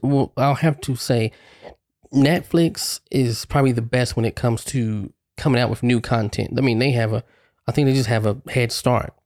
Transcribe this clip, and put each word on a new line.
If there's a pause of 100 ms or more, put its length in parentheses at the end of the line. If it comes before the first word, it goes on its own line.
well,
I'll
have
to
say, (840)
Netflix (100)
is
probably
the
best
when
it
comes
to (240)
coming
out
with
new
content.
I
mean,
they
have
a, (440)
I
think
they
just
have
a (140)
head
start. (140)